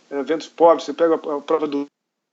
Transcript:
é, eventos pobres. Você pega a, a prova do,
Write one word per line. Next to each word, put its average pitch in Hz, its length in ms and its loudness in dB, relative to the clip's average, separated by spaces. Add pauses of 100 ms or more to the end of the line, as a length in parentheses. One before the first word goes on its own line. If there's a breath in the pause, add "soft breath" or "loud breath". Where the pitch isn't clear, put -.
é, 143 100 -6
eventos 151 300 -6
pobres. 160 340 4
Você 143 100 -8
pega 165 220 2
a, 147 220 -4
a - 20 -8
prova 156 260 -2
do, 143 200 -4 (480)